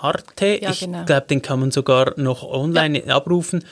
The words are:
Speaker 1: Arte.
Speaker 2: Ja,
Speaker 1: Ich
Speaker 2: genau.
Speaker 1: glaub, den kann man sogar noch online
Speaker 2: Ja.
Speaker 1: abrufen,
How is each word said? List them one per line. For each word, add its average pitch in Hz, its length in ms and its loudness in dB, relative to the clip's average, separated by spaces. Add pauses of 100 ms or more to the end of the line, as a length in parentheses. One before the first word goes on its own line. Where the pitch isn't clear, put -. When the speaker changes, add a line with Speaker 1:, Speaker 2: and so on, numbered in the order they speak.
Speaker 1:
Arte. 196 580 -2
Speaker 2:
Ja, 190 80 -2
Speaker 1:
Ich 180 100 -6
Speaker 2:
genau. 175 240 -8
Speaker 1:
glaub, 143 220 0
den 139 160 0
kann 131 160 -2
man 131 140 0
sogar 131 440 2
noch 131 280 -2
online 151 600 0
Speaker 2:
Ja. 131 100 2
Speaker 1:
abrufen, 170 560 0